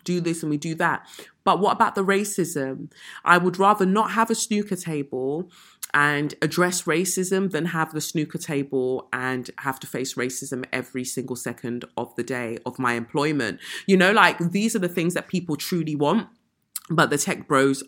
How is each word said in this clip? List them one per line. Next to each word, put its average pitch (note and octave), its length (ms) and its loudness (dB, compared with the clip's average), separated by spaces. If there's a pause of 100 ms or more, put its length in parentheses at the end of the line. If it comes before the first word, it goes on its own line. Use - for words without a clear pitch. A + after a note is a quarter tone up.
do F3+ 140 0
this E3 220 -2
and D#3 80 -4
we D3+ 80 0
do D#3+ 180 -4
that." E3 320 -2 (360)
But F3+ 160 4
what - 140 2
about G#3+ 200 2
the G3 100 -2
racism? E3+ 880 -2 (320)
I F3 140 8
would F3+ 220 2
rather G3 260 4
not F#3+ 280 2
have A3+ 180 2
a - 20 4
snooker G#3 420 -2
table D3 760 -4 (420)
and D3 480 2
address F3+ 420 0
racism F#3 680 0
than D#3 140 -2
have E3 280 -2
the D3+ 80 -4
snooker - 380 -4
table C3+ 760 -2
and B2+ 460 -4
have C3+ 220 -4
to - 40 -14
face C3 300 -6
racism B2+ 580 -6
every B2+ 320 -6
single B2 300 -6
second A#2+ 500 -8 (100)
of A#2+ 200 -8
the - 80 -6
day B2 420 -6
of B2 140 -10
my B2 140 0
employment. A#2+ 640 -2 (260)
You G3 120 6
know, F#3 140 6
like, G3 280 6
these G3+ 360 0
are A3 40 0
the F3+ 100 0
things E3+ 240 -2
that - 140 -6
people E3+ 300 -4
truly D#3 380 -2
want, D3+ 320 0 (640)
but D#3 220 4
the D3 80 2
tech - 280 -4
bros C3+ 400 4